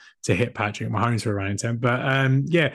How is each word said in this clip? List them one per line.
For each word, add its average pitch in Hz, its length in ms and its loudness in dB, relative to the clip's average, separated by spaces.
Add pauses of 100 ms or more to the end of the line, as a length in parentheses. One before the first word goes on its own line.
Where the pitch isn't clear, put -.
(240)
to 104 100 2
hit 120 180 -2
Patrick 107 380 -4
Mahomes 113 320 0
for 110 80 -2
a - 20 0
running 101 200 -2
attempt. 117 280 -4
But, 123 260 2
um, 135 400 2
yeah. 160 280 2